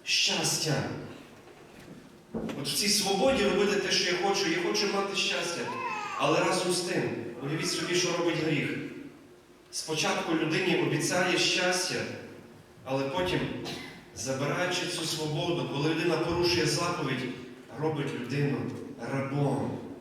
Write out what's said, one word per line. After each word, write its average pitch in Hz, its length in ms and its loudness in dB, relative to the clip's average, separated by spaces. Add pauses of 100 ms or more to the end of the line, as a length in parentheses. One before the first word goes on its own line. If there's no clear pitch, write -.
щастя. - 760 2 (1500)
От 135 340 -4
в - 60 -2
цій 202 140 2
свободі 202 560 4
робити 196 320 4
те, 180 160 2
що 175 200 2
я 175 60 0 (100)
хочу, 180 220 2
я 170 80 2 (100)
хочу 208 260 0
мати 196 220 0
щастя. - 440 -2 (580)
Але 156 220 4
разом 180 320 2
з - 80 2
тим, - 220 -2 (400)
уявіть 156 280 -2
собі, 175 240 -2
що 175 140 2 (100)
робить 170 180 2 (100)
гріх. 147 240 0 (1000)
Спочатку - 640 0
людині 160 520 2
обіцяє 170 520 2
щастя, 180 560 2 (920)
але 135 200 0
потім, 180 360 0 (760)
забираючи 175 680 -2
цю 165 180 -4
свободу, 151 680 -2
коли 147 180 2
людина 165 260 2
порушує 170 500 2
заповідь, 131 640 0 (520)
робить 147 400 0
людину 143 380 2 (540)
рабом. 135 680 0 (220)